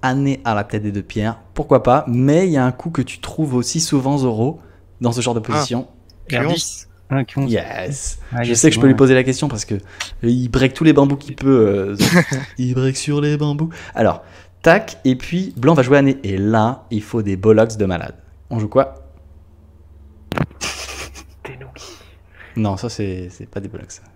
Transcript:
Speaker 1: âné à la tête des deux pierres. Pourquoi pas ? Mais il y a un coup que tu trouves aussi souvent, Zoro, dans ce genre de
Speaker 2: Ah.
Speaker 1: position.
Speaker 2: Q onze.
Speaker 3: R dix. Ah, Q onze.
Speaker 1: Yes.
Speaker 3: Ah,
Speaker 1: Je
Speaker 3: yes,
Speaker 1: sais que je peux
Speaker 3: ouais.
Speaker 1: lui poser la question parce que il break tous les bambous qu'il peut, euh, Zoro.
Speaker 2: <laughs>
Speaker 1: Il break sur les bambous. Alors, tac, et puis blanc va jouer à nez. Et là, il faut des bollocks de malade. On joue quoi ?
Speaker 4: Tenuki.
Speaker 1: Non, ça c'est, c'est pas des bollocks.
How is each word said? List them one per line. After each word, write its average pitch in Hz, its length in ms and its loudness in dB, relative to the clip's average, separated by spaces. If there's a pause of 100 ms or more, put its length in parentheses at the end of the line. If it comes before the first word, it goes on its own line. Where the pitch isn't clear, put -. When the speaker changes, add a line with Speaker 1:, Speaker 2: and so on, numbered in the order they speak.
Speaker 1:
âné 135 420 0
à 113 100 0
la 104 100 -2
tête 107 180 -6
des 104 100 -4
deux 98 100 -4
pierres. 110 380 -4 (140)
Pourquoi 139 280 2
pas ? 131 240 4
Mais 139 400 2
il 175 60 0
y 143 60 2
a 127 80 2
un 127 60 0
coup - 180 -10
que 165 120 -4
tu - 180 -8
trouves 147 340 -6
aussi 123 260 -2
souvent, 139 380 0
Zoro, 127 420 0 (400)
dans 117 120 0
ce 120 100 -4
genre 120 120 -2
de 113 60 -2
Speaker 2:
Ah. 113 120 -6
Speaker 1:
position. 131 360 -2 (400)
Speaker 2:
Q 123 120 -4
onze. 135 40 0
Speaker 3:
R 151 80 0
dix. - 360 -6 (200)
Ah, 131 160 -2
Q - 160 -8
onze. 131 120 0
Speaker 1:
Yes. 104 640 -6 (140)
Speaker 3:
Ah, 120 100 -4
Speaker 1:
Je 120 80 -2
Speaker 3:
yes, 117 100 2
Speaker 1:
sais 160 80 6
que 147 60 4
je 110 60 0
peux 135 60 6
Speaker 3:
ouais. 131 60 8
Speaker 1:
lui 110 40 4
poser 131 180 6
la 127 100 4
question 131 240 -2
parce 113 160 -6
que 107 120 -6 (480)
il 123 240 0
break 135 260 2
tous - 100 -4
les 156 80 8
bambous 139 240 4
qu'il 135 200 -14
peut, 131 320 4
euh, 101 260 -2
Zoro. 170 260 4 (200)
Speaker 2:
<laughs> - 180 -14
Speaker 1:
Il 123 160 -2
break 131 220 0
sur 147 240 -2
les 147 160 0
bambous. 151 340 -2 (240)
Alors, 104 280 0 (400)
tac, 175 420 2
et 131 120 4
puis 180 400 -6
blanc 139 180 4
va 139 100 4
jouer 139 140 4
à 139 40 4
nez. 135 220 2
Et 98 120 -4
là, 110 540 0
il 107 120 -4
faut 117 200 -4
des 101 140 -2
bollocks 110 400 4
de 104 80 -2
malade. 87 300 -4 (360)
On 117 80 -4
joue 107 100 -4
quoi ? 135 260 0 (2500)
Speaker 4:
Tenuki. - 480 -18 (640)
Speaker 1:
Non, 104 200 -2
ça 117 120 -8
c'est, 92 420 -6
c'est - 180 -20
pas 101 120 -10
des 98 80 -12
bollocks. - 320 -16 (160)